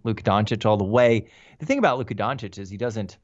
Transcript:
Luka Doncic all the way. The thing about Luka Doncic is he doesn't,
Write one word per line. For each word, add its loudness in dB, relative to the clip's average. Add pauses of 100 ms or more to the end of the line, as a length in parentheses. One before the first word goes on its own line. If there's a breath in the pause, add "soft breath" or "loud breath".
Luka -4
Doncic 0
all 4
the 2
way. 4 (300 loud breath)
The -12
thing 0
about 2
Luka -6
Doncic -6
is -12
he -12
doesn't, -6